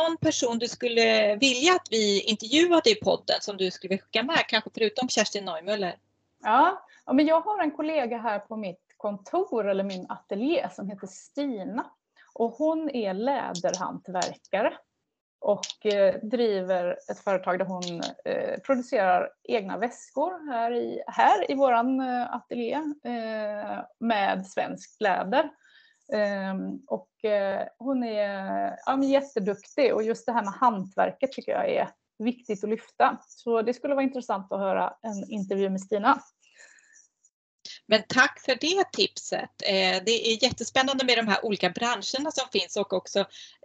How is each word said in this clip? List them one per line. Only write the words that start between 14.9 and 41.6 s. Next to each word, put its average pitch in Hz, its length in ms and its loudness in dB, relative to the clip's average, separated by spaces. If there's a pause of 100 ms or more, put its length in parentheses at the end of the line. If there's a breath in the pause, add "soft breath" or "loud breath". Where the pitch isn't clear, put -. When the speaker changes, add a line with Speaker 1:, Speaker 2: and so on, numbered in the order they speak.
Speaker 2:
och, 196 440 -2
eh, 196 380 4
driver 190 720 0 (140)
ett 190 80 -8
företag 185 400 0
där 190 60 -2
hon, 180 360 -6 (240)
eh, - 340 -2
producerar 202 720 2 (140)
egna 190 340 -2
väskor 294 760 -6
här 233 200 -2
i, 233 360 -4
här 240 440 4
i - 20 0
våran, 262 460 4
eh, 247 360 -2
ateljé, 240 380 -6 (320)
eh, 214 760 -6 (200)
med 196 480 0
svenskt - 540 -6
läder. 208 480 2 (640 soft breath)
Ehm, 190 760 -2
och, - 380 -6
eh, 196 420 0 (100)
hon 254 260 -2
är, 196 720 -2 (100)
ja, 269 120 2
men 269 120 4
jätteduktig 247 840 2
och 214 80 2
just 226 220 -4
det 247 60 0
här 226 120 0
med 196 100 -4
hantverket 196 800 2
tycker - 200 -8
jag - 180 2
är - 200 2 (300)
viktigt 214 440 -4
att 208 60 -4
lyfta. - 480 0 (100)
Så 226 340 0
det 240 120 0
skulle 285 220 -4
vara 269 80 2
intressant 240 480 -4
att 196 80 -2
höra 190 420 0
en 202 300 -8
intervju 196 380 -2
med 190 120 -2
Stina. 214 400 2 (1700 loud breath)
Speaker 1:
Men 214 200 4
tack 262 380 2
för 262 160 2
det 359 300 2
tipset. - 580 -4 (140)
Eh, 190 420 0
det 226 60 2 (200)
är 226 120 0
jättespännande 262 600 0
med 240 120 4
de 226 100 0
här 196 180 2
olika 190 240 0